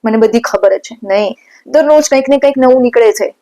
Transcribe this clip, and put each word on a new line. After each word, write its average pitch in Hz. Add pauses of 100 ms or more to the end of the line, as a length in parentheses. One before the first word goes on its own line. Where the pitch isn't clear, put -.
મને 220
બધી 220
ખબર 190
જ -
છે. -
નહીં, 202 (300)
દરરોજ 302
કંઈક 269
ને 277
કંઈક 277
નવું 262
નીકળે 233
છે. -